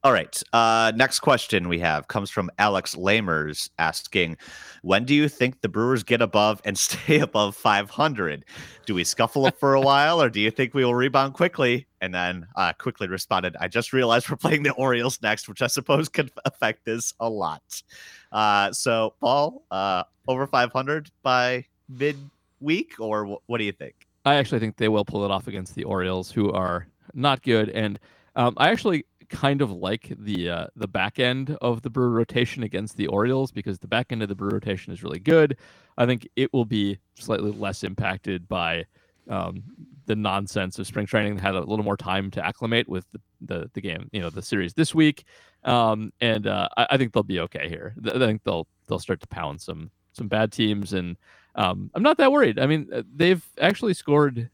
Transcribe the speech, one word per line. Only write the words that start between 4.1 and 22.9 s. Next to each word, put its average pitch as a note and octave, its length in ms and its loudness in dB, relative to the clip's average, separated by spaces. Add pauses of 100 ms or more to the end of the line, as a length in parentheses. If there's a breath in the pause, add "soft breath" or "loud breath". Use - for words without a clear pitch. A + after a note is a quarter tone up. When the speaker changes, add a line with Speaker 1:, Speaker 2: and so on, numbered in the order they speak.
Speaker 1:
"When F#2+ 220 2
do B2+ 80 0
you D3 160 4
think C3 320 -2
the A2 80 -4
Brewers A2+ 360 0
get A#2 180 2
above G#2 420 2
and G2+ 140 -4
<laughs> - 80 0
stay - 320 2
above G#2 380 0
five G3+ 340 2
hundred? G2+ 540 -2 (420 loud breath)
Do G#2 80 -2
we F2+ 80 0
scuffle B2 440 2
up C3+ 120 0
for C#3 160 4
a C3+ 60 6
while, C#3+ 420 4
or B2+ 80 4
do G#2 100 -2
you G#2+ 120 2
think B2+ 200 -2
we C3+ 120 2
will A#2+ 100 4
rebound C3+ 400 2
quickly?" C3+ 540 0 (120)
And F#2 140 -6
then, F2+ 400 -4
uh, F2+ 200 0
quickly - 340 -6
responded, F2+ 500 -2
"I - 80 -4
just A#2 260 -4
realized B2 380 2
we're D3+ 60 -6
playing D3 260 0
the D3 120 0
Orioles B2+ 460 0
next, G#2+ 280 -2
which - 140 -6
I B2+ 40 0
suppose C#3 420 0
could C#3+ 220 -4 (140)
affect A2+ 400 -4
this A2+ 340 -6
a A#2 100 -4
lot." F2+ 540 -6 (480 loud breath)
Uh, G#2 420 4
so, A2+ 480 0
Paul, D3 520 0
uh, F#2+ 320 0 (240)
over C3 180 -2
five B2 240 2
hundred C#3+ 400 -4 (140)
by B2+ 400 2 (240)
midweek, C#3 1120 -6